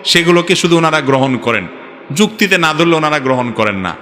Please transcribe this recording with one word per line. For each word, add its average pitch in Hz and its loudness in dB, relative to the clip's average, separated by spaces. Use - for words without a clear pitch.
সেগুলোকে 175 2
শুধু 170 2
ওনারা 160 2
গ্রহণ 135 0
করেন। 107 -4
যুক্তিতে 196 0
না 160 2
ধরলে 170 2
ওনারা 151 0
গ্রহণ 127 -2
করেন 107 -2
না। 90 -6